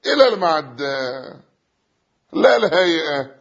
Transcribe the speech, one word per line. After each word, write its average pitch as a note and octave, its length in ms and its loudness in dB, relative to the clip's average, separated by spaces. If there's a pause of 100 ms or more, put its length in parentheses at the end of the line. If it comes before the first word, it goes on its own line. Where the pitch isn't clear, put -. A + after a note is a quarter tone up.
إلى C#4 220 4
المادة C3+ 1120 -4 (920)
لا B3 240 4
الهيئة. E3 840 0